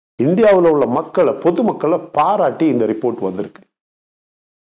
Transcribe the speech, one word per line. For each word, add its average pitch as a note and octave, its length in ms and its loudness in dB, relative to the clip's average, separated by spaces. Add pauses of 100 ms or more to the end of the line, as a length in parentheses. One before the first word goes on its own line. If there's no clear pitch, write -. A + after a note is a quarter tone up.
(240)
இந்தியாவுல F#3 460 4
உள்ள C#3+ 160 2
மக்களை, C3+ 480 0
பொதுமக்களை F3 760 -2
பாராட்டி D#3+ 560 0
இந்த A#2+ 180 0
report A2 340 -4
வந்திருக்கு. F#2+ 420 -8 (1120)